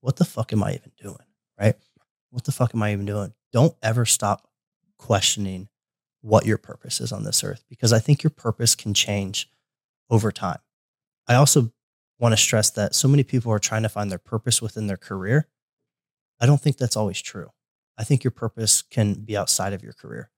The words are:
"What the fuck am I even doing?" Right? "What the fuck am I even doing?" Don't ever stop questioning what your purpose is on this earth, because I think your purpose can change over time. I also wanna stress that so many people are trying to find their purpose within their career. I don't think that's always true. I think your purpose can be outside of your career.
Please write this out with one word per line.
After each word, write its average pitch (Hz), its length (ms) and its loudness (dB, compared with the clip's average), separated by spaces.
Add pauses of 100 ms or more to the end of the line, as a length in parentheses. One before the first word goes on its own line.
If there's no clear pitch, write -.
"What 127 160 -2
the - 80 4
fuck - 280 -6
am 107 100 0
I 95 120 -2
even - 220 -18
doing?" 98 200 -16 (440)
Right? 107 140 2 (560)
"What 120 140 -10
the 143 80 -4
fuck 120 220 0
am 113 80 -2
I 104 100 0
even 101 140 -4
doing?" 101 260 -6 (200)
Don't 120 300 4
ever 113 240 0
stop - 420 -2 (500)
questioning 98 720 -2 (520)
what 110 260 4
your 107 120 0
purpose - 420 -10
is 117 120 -6
on 104 120 -8
this - 180 -2
earth, - 260 -10
because 117 240 0
I 113 60 6
think 143 240 2
your 160 80 2
purpose - 440 -2
can 104 200 -6
change 98 560 -4 (580)
over 110 220 2
time. 90 300 -6 (680)
I 123 80 4
also 131 380 6 (460)
wanna 117 180 2
stress - 340 2
that 104 240 -4
so - 140 2
many 139 160 4
people 120 280 -2
are 107 60 0
trying 110 240 -2
to 107 60 0
find 101 220 -4
their 92 80 -6
purpose - 440 -4
within 107 240 -8
their 98 100 -4
career. 98 520 -2 (920)
I 120 80 2
don't 139 140 6
think 143 160 0
that's 123 200 -4
always 104 240 -4
true. - 300 -16 (480)
I 110 60 -6
think 135 200 2
your 131 80 0
purpose - 500 -2
can 104 320 0
be 107 220 -8
outside 98 360 -2
of 98 100 -10
your 55 120 -18
career. - 440 -18